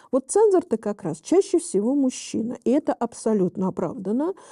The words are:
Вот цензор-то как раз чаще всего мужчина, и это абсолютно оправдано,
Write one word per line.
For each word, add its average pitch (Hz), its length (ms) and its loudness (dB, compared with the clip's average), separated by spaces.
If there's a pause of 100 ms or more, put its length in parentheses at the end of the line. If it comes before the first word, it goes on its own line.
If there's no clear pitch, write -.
Вот 262 220 -2
цензор-то 392 460 4
как 208 260 -8
раз 160 160 -6
чаще 359 400 2
всего 214 340 -2
мужчина, 247 680 -2
и 226 80 2
это 285 220 2
абсолютно 202 720 -2
оправдано, 196 680 -4 (180)